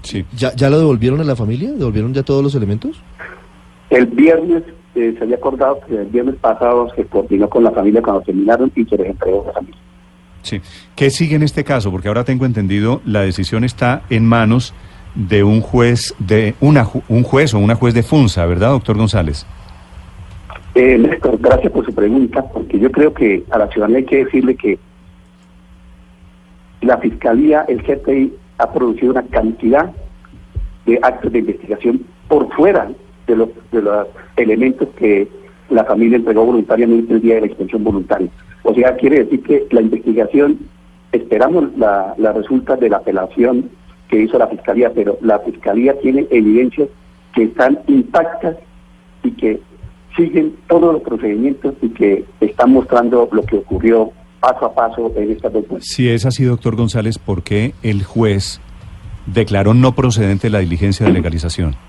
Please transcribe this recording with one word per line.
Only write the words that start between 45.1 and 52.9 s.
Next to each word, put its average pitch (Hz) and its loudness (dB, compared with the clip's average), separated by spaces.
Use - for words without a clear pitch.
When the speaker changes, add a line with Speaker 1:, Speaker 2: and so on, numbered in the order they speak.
Speaker 3:
la 107 2
Fiscalía 117 -2
tiene 131 0
evidencias 120 2
que 117 2
están 131 0
intactas 160 0
y 120 -2
que - -2
siguen 160 0
todos 170 4
los 151 -4
procedimientos 117 -4
y 120 -2
que 101 0
están 120 2
mostrando 120 2